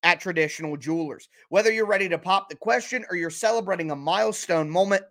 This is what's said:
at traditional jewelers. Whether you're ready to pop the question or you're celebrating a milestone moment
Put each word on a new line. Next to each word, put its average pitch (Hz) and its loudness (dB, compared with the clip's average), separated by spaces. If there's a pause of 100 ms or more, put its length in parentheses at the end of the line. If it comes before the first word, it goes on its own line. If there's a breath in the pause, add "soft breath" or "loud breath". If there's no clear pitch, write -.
at 170 4
traditional 160 -2
jewelers. 147 -6 (200 soft breath)
Whether 214 4
you're 220 2
ready 196 0
to 165 0
pop 190 0
the - -10
question 240 -2
or 180 -4
you're 165 -2
celebrating 190 0
a 143 -4
milestone 165 0
moment 190 2